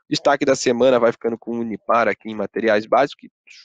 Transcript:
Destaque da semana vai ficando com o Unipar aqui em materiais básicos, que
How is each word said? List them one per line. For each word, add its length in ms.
Destaque 380
da 100
semana 440
vai 120
ficando 240
com 220
o 40
Unipar 460
aqui 220
em 60
materiais 500
básicos, 360
que 100